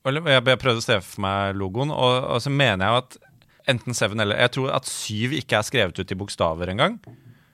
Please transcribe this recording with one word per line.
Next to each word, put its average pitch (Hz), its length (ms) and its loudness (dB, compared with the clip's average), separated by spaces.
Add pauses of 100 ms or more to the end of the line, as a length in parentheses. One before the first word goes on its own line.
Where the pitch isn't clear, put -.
eller 143 200 -2
jeg, 131 200 4
jeg 127 160 4
prøvde 117 220 2
å - 20 -8
se 110 160 2
for - 220 -10
meg 98 340 0
logoen, 104 360 -2
og, 127 320 2
og - 180 0
så 139 80 -4
mener 120 340 2
jeg 107 80 2
jo 127 120 2
at - 120 -20 (520)
enten 123 260 -2
seven 110 260 0
eller, 104 160 0
jeg 123 160 2
tror 135 220 -2
at - 140 -2
syv 110 440 -4
ikke 139 260 0
er 107 80 0
skrevet 104 320 0
ut 95 140 -4
i 95 60 -6
bokstaver 87 520 -2
engang. 156 280 0 (560)